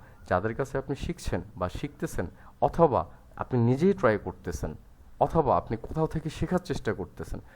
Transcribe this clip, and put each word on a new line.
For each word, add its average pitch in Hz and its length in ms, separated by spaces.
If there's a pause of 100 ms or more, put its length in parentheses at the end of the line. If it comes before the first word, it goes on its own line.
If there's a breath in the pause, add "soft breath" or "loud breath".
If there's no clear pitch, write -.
(300 soft breath)
যাদের 101 260
কাছে 139 220
আপনি 135 180
শিখছেন - 460 (160)
বা 90 120
শিখতেছেন, - 580 (340 loud breath)
অথবা 123 440 (300 soft breath)
আপনি - 260
নিজেই 135 320
ট্রাই 113 300
করতেছেন, 82 520 (440)
অথবা 139 380
আপনি 110 240
কোথাও 160 260
থেকে 156 220
শেখার 175 300
চেষ্টা - 340
করতেছেন, - 460 (160 soft breath)